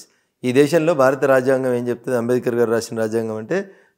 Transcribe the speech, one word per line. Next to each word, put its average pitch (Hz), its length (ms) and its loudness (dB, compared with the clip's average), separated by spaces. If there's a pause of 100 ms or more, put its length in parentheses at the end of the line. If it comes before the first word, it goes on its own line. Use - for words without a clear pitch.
(440)
ఈ 127 80 -2
దేశంలో 156 420 2
భారత 135 320 2
రాజ్యాంగం 131 480 2
ఏం 120 140 -4
చెప్తుంది? 120 300 -4
అంబేద్కర్ 120 380 0
గారు 117 160 0
రాసిన 113 280 -4
రాజ్యాంగం 110 360 -4
అంటే 165 360 -6 (260)